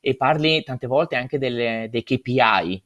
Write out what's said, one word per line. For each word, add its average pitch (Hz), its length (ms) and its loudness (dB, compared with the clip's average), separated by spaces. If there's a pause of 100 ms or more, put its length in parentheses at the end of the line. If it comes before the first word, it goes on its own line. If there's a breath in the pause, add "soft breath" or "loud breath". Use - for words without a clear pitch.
e 131 140 0
parli 156 480 2
tante 127 240 -8
volte 143 280 0
anche 127 220 -4
delle, 117 540 -2
dei 117 100 -2
K 127 180 -2
P - 80 -10
I, 101 580 2